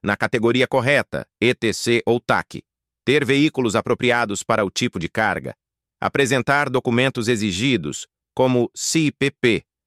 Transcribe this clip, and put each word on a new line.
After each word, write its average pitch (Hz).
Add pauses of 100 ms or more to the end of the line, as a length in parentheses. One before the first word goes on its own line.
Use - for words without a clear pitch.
na 101
categoria 117
correta, 127 (140)
E 120
T 110
C 117
ou 117
tac. - (420)
Ter 143
veículos 131
apropriados 117
para 107
o 92
tipo -
de 82
carga. 95 (460)
Apresentar 139
documentos 123
exigidos, 104 (280)
como 127
C -
P 139
P, 110 (240)